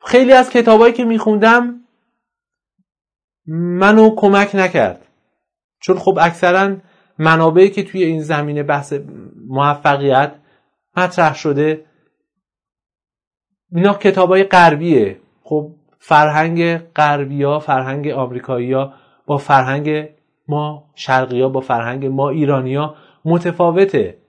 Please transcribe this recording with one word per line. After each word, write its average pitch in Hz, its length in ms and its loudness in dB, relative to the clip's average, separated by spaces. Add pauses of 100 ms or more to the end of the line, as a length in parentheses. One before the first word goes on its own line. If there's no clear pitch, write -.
خیلی 254 320 4
از 254 160 6
کتابایی 233 440 4
که 240 120 -4
می‌خوندم 226 760 0 (1700)
منو 190 680 2
کمک 202 400 2
نکرد، 175 520 -2 (720)
چون 185 180 -2
خب 190 240 -2
اکثراً 180 540 0 (420)
منابعی 160 520 4
که 196 140 -6
توی 185 200 -6
این 165 180 -4
زمینه 147 420 -6
بحث 143 300 -4 (540)
موفقیت 139 880 0 (640)
مطرح 180 380 0
شده، 156 500 -4 (1900)
اینا 185 220 0
کتابای 190 500 2
غربیه. 160 760 2 (240)
خب 151 320 -8 (240)
فرهنگ 165 800 0
غربیا، 143 840 -2
فرهنگ 139 480 -4
آمریکایی‌ها 127 880 -6 (320)
با 147 120 -4
فرهنگ 147 720 -2 (380)
ما 151 480 -8
شرقی‌ها، 131 540 -2
با 131 120 -6
فرهنگ 127 440 -6
ما 135 240 -4
ایرانی‌ها 139 680 -4 (300)
متفاوته. 170 920 0 (120)